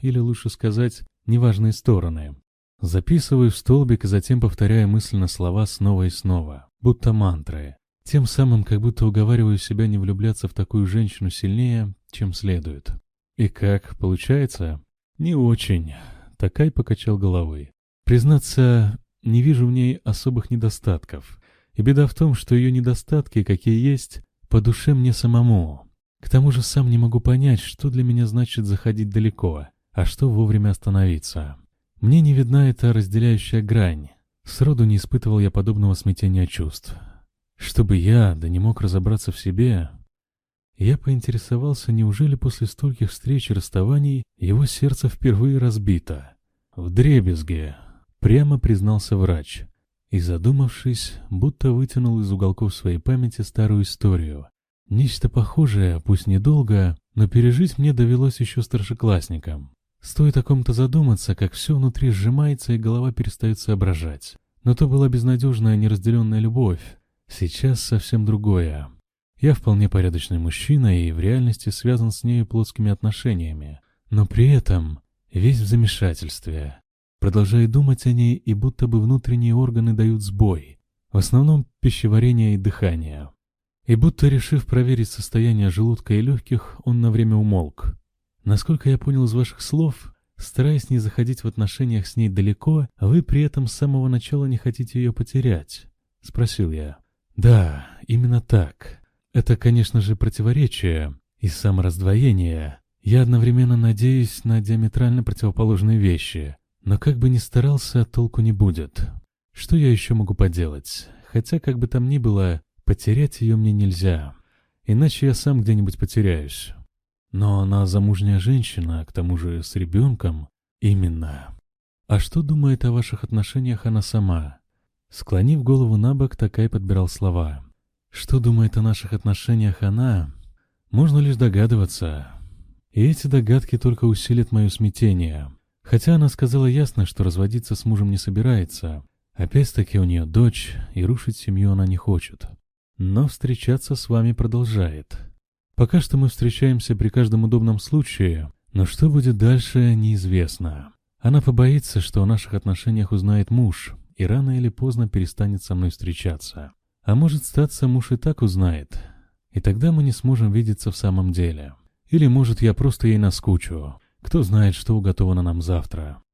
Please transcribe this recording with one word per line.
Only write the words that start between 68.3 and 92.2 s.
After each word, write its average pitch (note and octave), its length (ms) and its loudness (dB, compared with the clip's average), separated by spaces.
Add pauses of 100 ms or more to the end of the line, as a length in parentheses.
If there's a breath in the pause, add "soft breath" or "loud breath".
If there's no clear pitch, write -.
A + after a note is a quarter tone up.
Я D3 100 6
вполне G#2 360 2
порядочный F2+ 480 -2
мужчина G2 600 0
и E2 140 -2
в D#2+ 80 -6
реальности A#2 480 0
связан A2+ 440 -2
с - 120 -10
нею A#2+ 220 0
плотскими A2 440 -2
отношениями. E2 920 -4 (280)
Но G#2 160 2
при A#2 220 4
этом F2+ 520 2 (340)
весь A#2 260 2
в G#2 60 -2
замешательстве. E2+ 1120 -2 (420)
Продолжаю G#2 480 4
думать C3 380 2
о B2 80 2
ней, A#2+ 220 2
и - 180 -2
будто A#2+ 340 -2
бы A2+ 140 2
внутренние A#2+ 520 2
органы A#2 400 0
дают A2 280 2
сбой. G2 580 -2 (320)
В G#2 60 -2
основном C#3 500 2 (140)
пищеварение A2+ 720 2
и G#2 40 0
дыхание. E2 720 -4 (540)
И A#2 100 2
будто C#3+ 340 4
решив C3+ 360 0
проверить B2 440 0
состояние G#2+ 600 0
желудка A2 440 0
и G#2 80 2
лёгких, B2 640 -4
он A#2+ 160 0
на A#2 100 2
время A2 240 2
умолк. G2+ 640 -2 (480)
«Насколько C3+ 440 0
я C3+ 80 2
понял C3+ 280 0
из A2+ 80 -2
ваших B2 260 -2
слов, - 540 -4 (240)
стараясь C#3 520 -2
не B2+ 100 0
заходить A#2 440 -4
в A2+ 40 -6
отношениях A2 600 -2
с - 80 -16
ней A2+ 140 2